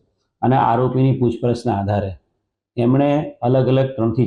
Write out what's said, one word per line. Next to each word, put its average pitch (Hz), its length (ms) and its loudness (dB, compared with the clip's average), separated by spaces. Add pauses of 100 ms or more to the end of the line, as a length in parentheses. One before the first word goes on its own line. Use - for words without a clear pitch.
(420)
અને 120 160 2
આરોપીની 127 600 0
પૂછપરછના 120 640 -2
આધારે 98 300 -2 (640)
એમણે 135 320 2 (380)
અલગ 127 260 2
અલગ 135 240 2
ત્રણથી 113 300 0